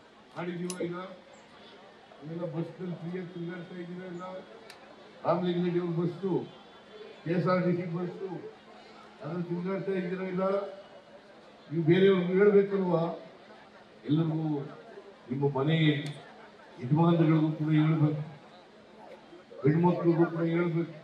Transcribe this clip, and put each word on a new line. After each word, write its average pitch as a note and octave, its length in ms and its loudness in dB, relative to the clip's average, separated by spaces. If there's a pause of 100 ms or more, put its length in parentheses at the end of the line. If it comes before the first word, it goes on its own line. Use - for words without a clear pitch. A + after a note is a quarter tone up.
(360)
ಮಾಡಿದೀವ F3+ 460 -8
ಇಲ್ಲ? F3 140 -6
ಅಲ್ಲೆಲ್ಲ - 1500 -16
ಬಸ್ನಲ್ಲಿ E3 520 -6
ಫ್ರೀಯಾಗಿ E3+ 400 -10
ತಿರುಗಾಡ್ತಾ F3 420 -10
ಇದ್ದೀರಾ F3+ 300 -12
ಇಲ್ಲ? F3+ 180 -12 (1000)
ರಾಮಲಿಂಗ F3 380 0
ರೆಡ್ಡಿ F3 160 0
ಅವ್ರ F3 100 -4
ಬಸ್ಸು, F3 420 -2 (920)
ಕೆ D#3 60 -6
ಎಸ್ F3 160 0
ಆರ್ F#3 180 2
ಟಿ F3+ 120 2
ಸಿ - 60 -2
ಬಸ್ಸು, F3 460 -6 (920)
ಅದ್ರಲ್ಲಿ E3+ 220 -4
ತಿರುಗಾಡ್ತಾ F3+ 480 -4
ಇದ್ದೀರಾ F3+ 320 -4
ಇಲ್ಲ? F#3 200 -2 (1300)
ನೀವು D#3+ 140 -2
ಬೇರೆಯವ್ರಿಗೂ F#3 480 6
ಹೇಳ್ಬೇಕಲ್ವಾ? G3 720 4 (1040)
ಎಲ್ಲರಿಗೂ, D#3 540 0 (680)
ನಿಮ್ಮ C#3+ 280 0
ಮನೆ D#3 200 2 (1040)
ಯಜಮಾನರಿಗಳಿಗೂ D#3+ 720 4
ಕೂಡ D#3 200 -2
ಹೇಳ್ಬೇಕು, D3+ 480 4 (1500)
ಹೆಣ್ಮಕ್ಳಿಗೂ E3+ 580 4
ಕೂಡ E3 160 -4
ಹೇಳ್ಬೇಕು. E3 600 0